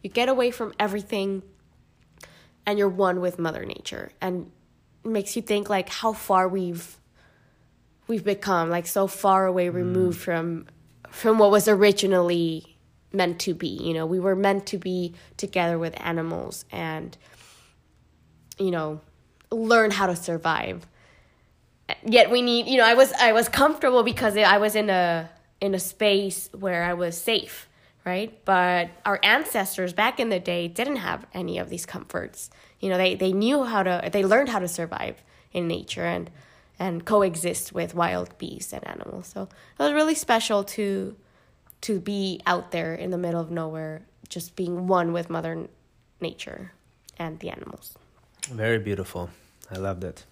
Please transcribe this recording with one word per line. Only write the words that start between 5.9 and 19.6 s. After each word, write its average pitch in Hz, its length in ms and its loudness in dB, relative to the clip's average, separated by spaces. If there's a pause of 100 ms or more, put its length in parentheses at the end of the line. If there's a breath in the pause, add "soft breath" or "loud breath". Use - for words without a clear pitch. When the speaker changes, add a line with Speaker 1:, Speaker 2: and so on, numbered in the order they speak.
Speaker 1:
far 185 360 2
we've, 175 500 -4 (1080 soft breath)
we've 220 160 -2
become, 196 460 2
like, 170 180 -2
so 196 180 2
far 190 400 4
away, 180 220 2
Speaker 2:
Mm. 175 60 -4
Speaker 1:
removed 180 440 0
from, 165 480 -4 (440)
from 220 280 4
what 202 140 10
was 214 160 6
originally 180 1000 4 (460)
meant 175 280 0
to 185 140 -2
be. - 120 -6
You 110 280 -4
know, 160 120 -2
we 180 140 0
were 190 160 2
meant 196 300 2
to 196 120 -6
be 180 360 -4 (220 loud breath)
together 170 440 0
with 165 200 -4
animals 165 680 -6
and, 160 460 -8 (1400 soft breath)
you 190 120 0
know, 156 300 -4 (500)
learn 226 400 6